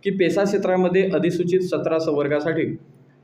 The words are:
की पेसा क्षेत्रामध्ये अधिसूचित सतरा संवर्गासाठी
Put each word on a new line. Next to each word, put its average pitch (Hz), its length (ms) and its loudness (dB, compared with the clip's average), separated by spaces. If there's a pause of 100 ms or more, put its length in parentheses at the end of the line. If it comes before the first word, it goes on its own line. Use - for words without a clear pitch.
की 202 60 -2
पेसा 190 340 2
क्षेत्रामध्ये 185 680 2
अधिसूचित 175 500 0
सतरा 165 380 -2
संवर्गासाठी 151 800 -2 (480)